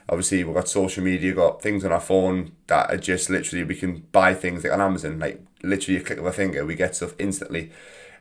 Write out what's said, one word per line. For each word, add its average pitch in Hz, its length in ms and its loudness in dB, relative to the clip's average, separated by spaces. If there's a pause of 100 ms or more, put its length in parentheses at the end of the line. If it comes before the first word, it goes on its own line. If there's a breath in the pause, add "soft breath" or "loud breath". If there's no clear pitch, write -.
Obviously, 90 340 2
we've 82 120 -4
got 90 120 0
social 95 360 0
media, 92 300 2
got 90 280 4
things 101 240 0
on 90 60 0
our 85 80 4
phone 92 540 2 (120)
that 76 240 2
are - 80 0
just 92 320 -2
literally, 90 340 -2
we 80 120 -4
can 90 360 -6
buy 95 220 4
things, 87 300 -4
like, - 100 0
on 95 80 2
Amazon, 80 380 -2
like, 78 200 -6 (220)
literally 95 380 0
a - 40 -6
click - 140 -6
of 80 80 -6
a 90 60 0
finger, 90 340 -2
we 80 80 -4
get 87 220 -2
stuff 87 240 -6
instantly. 95 520 -4 (500 loud breath)